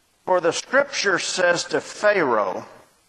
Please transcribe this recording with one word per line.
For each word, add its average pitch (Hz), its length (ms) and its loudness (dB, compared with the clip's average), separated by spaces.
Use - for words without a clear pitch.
For 180 160 0
the 160 100 2
scripture 220 680 0
says 175 460 0
to 151 140 -2
Pharaoh, 123 840 0